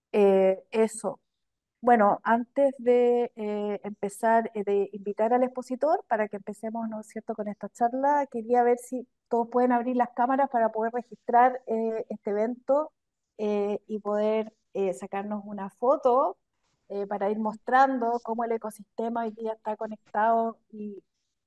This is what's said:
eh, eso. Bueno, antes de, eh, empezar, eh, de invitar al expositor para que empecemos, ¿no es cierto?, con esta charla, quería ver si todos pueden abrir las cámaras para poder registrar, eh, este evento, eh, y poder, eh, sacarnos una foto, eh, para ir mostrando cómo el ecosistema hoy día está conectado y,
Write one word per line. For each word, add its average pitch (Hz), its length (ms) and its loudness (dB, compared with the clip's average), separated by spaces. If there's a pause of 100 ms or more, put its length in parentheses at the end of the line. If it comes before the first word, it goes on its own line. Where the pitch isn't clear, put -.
(120)
eh, 190 580 4
eso. 220 500 -2 (600)
Bueno, 220 420 4
antes 247 560 2
de, 240 580 2
eh, 208 480 -6
empezar, 220 680 0
eh, 208 100 -4
de 202 280 0
invitar 208 400 -2
al 247 100 4
expositor 254 680 -2
para 214 200 -2
que 208 80 -10
empecemos, 220 520 -10
¿no 220 120 -10
es 214 80 -20
cierto?, - 260 -10
con 208 140 -6
esta 202 220 -10
charla, 269 600 0
quería 240 320 0
ver 240 160 4
si 247 300 -10 (200)
todos 233 220 -2
pueden 247 220 2
abrir 240 240 0
las 240 180 0
cámaras 262 360 0
para 226 200 2
poder 220 220 -4
registrar, 240 720 2
eh, 226 420 -2
este 214 220 -8
evento, 247 640 0 (460)
eh, 208 500 -2
y 214 100 -6
poder, 214 540 -2 (220)
eh, 196 200 0
sacarnos 202 500 -8
una 202 260 -8
foto, 269 680 2 (500)
eh, 202 180 -6
para 202 240 -2
ir 214 100 -2
mostrando 240 840 0
cómo 233 220 -6
el 233 80 -4
ecosistema 226 720 -6
hoy 220 80 -6
día 220 220 -8
está 214 220 -8
conectado 226 840 -2 (120)
y, 208 320 -14 (440)